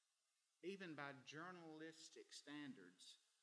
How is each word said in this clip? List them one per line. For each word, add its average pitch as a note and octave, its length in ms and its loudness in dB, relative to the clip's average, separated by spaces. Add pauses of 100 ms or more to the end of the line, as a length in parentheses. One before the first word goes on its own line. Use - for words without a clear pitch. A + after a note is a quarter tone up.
(600)
even F#3 320 2
by C#3+ 320 4
journalistic D#3+ 1120 -2
standards, B2+ 880 -2 (200)